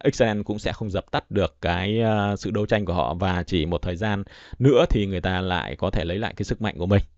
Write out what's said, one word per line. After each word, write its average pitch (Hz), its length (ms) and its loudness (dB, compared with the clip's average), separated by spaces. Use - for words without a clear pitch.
Israel 107 380 2
cũng 104 160 -4
sẽ 90 140 -4
không 107 180 -6
dập 92 200 -4
tắt - 200 -6
được 98 300 0
cái, 92 400 0
ờ, 104 360 2
sự 98 140 -6
đấu 104 160 -2
tranh 104 180 2
của 87 100 -2
họ, 76 200 0
và 90 320 -2
chỉ 82 200 0
một 85 160 -2
thời 90 140 -4
gian 101 280 -2
nữa 131 320 6
thì 104 160 2
người 92 140 -2
ta 92 200 0
lại 87 360 -2
có 95 140 -2
thể 92 140 0
lấy 85 140 -2
lại 110 180 -6
cái 104 80 -4
sức - 180 -4
mạnh 107 160 -2
của 87 80 -2
mình. 98 160 6